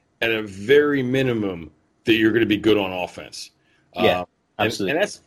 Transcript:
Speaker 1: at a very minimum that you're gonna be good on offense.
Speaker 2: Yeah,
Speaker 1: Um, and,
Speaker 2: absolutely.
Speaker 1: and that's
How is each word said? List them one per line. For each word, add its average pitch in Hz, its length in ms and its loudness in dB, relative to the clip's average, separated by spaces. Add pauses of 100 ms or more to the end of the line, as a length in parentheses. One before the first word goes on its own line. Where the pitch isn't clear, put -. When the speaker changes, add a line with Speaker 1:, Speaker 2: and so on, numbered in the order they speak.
(220)
Speaker 1:
at 113 100 0
a 110 100 -4
very 135 600 2
minimum 113 680 -2 (340)
that 110 100 4
you're 110 180 4
gonna 113 140 2
be 104 100 2
good 104 220 2
on 95 120 -2
offense. 90 600 -10 (440)
Speaker 2:
Yeah, 90 260 0
Speaker 1:
Um, 90 60 -8 (320)
and, 107 80 0
Speaker 2:
absolutely. 101 260 -4
Speaker 1:
and 165 100 0
that's - 240 -6